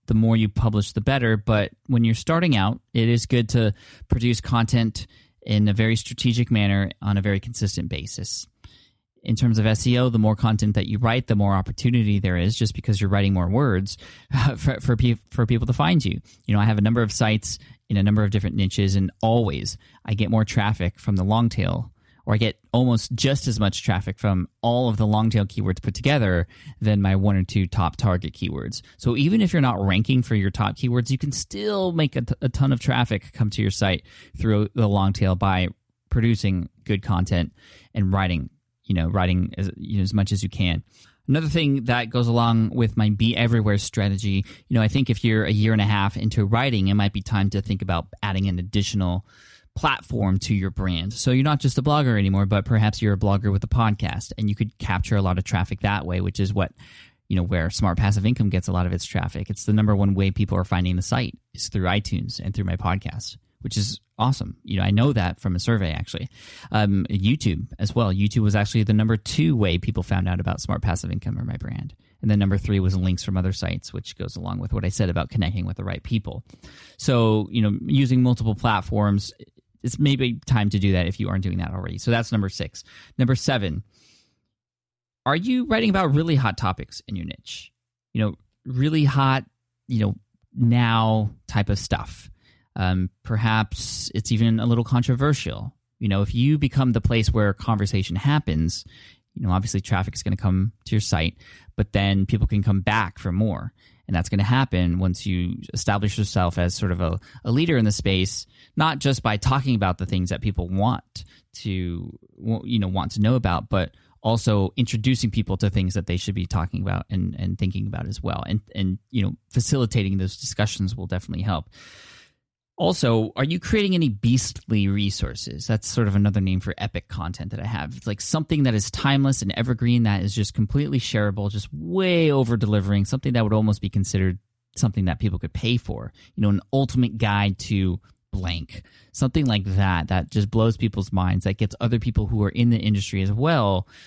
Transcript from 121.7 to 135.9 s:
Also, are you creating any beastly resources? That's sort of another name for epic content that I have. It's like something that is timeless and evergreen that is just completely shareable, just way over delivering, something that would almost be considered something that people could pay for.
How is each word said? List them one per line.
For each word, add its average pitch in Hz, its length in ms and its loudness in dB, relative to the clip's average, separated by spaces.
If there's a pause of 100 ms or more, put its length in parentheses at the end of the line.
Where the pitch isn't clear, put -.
Also, 120 580 2
are 135 80 0
you 170 160 -2
creating 202 340 2
any 165 140 2
beastly 107 800 0
resources? 95 800 -4
That's 110 200 -2
sort 110 220 0
of 98 80 0
another 101 240 2
name 92 180 0
for - 200 -6
epic 95 280 -6
content 90 440 -8
that - 100 -8
I 92 60 -8
have. 98 280 -6
It's - 120 -12
like 104 140 -6
something 156 420 -2
that 123 120 2
is 104 160 0
timeless 139 520 2
and 98 100 -2
evergreen 120 520 2
that 101 180 2
is 101 120 -2
just 104 200 -2
completely 139 440 0
shareable, 104 520 -2
just 104 220 -6
way 170 600 2
over 120 240 2
delivering, 101 480 2
something - 300 -2
that 117 100 2
would 104 80 0
almost 107 300 2
be 101 80 -4
considered 95 480 0 (360)
something 101 300 0
that - 160 0
people 95 180 -2
could - 140 -8
pay 117 240 -2
for. - 360 -6 (220)